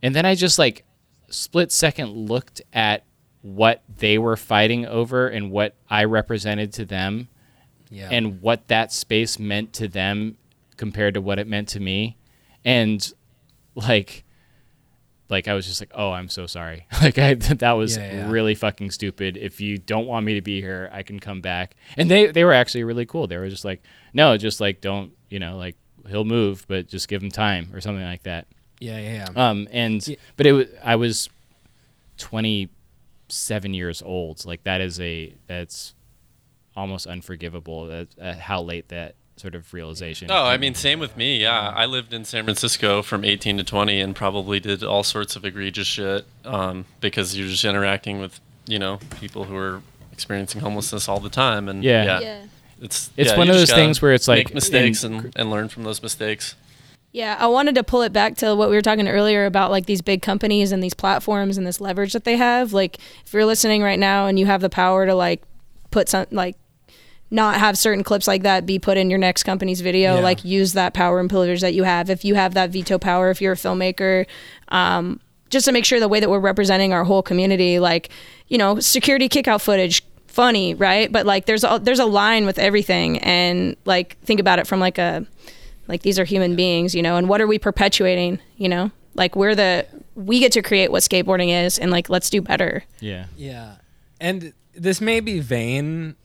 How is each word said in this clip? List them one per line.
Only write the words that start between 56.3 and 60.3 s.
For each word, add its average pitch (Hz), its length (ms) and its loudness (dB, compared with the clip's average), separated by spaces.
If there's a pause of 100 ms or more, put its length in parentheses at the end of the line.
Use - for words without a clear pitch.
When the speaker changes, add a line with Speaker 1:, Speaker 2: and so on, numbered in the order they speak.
Speaker 4:
Yeah, 220 240 -6
I 233 100 2
wanted 269 280 4
to 247 80 4
pull 247 200 2
it 220 100 -2
back 214 240 2
to 214 180 2
what 208 140 4
we 208 60 4
were 214 60 4
talking 214 280 2
earlier 202 360 4
about, 196 240 2
like, 190 160 0
these 196 160 0
big 190 200 0
companies 208 500 0